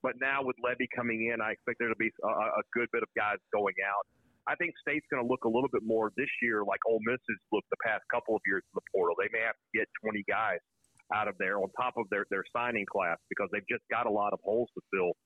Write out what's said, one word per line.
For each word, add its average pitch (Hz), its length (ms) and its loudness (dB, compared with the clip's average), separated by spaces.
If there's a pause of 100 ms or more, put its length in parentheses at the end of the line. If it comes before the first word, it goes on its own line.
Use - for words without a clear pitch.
But 123 180 -2
now 135 220 0
with 123 180 -2
Levy 123 320 0
coming 117 400 -2
in, 113 80 -2
I 107 160 0
expect - 220 -6
there 117 100 0
to 113 60 0
be 110 160 0 (100)
a, 101 60 0
a 107 360 0 (140)
good 120 140 0
bit 117 100 0
of 110 160 -4
guys 104 240 0 (120)
going 101 200 2 (140)
out. 101 180 0 (440)
I 147 60 0
think 170 260 -4
State's 147 260 -2
gonna 131 160 -2
look 123 220 0
a - 20 4
little 123 240 2
bit 113 140 0
more 110 320 2
this 139 100 0 (140)
year 110 260 0
like 101 220 -2
Ole 113 160 4
Miss 123 180 0
has 107 160 -4 (140)
looked 101 160 0
the - 180 -2
past 107 240 0
couple 117 240 0
of 101 80 0
years 98 240 0
in - 80 -12
the 95 160 -4
portal. 87 240 4
They 98 160 -2
may 113 160 0
have 110 80 -2
to - 160 -20
get 110 160 0 (160)
twenty 104 240 -2
guys 101 320 0 (540)
out 107 140 2
of 98 100 -4
there 98 220 2
on 98 160 2
top 123 220 -2
of 113 120 -2
their, 101 220 0
their 98 120 0 (120)
signing 120 340 0
class 87 280 0 (100)
because 98 240 -2
they've 101 180 -4
just 123 220 -2
got 117 160 0
a - 20 2
lot 104 220 2
of 95 140 -2
holes 110 280 2
to - 80 -8 (140)
fill. 90 160 2 (140)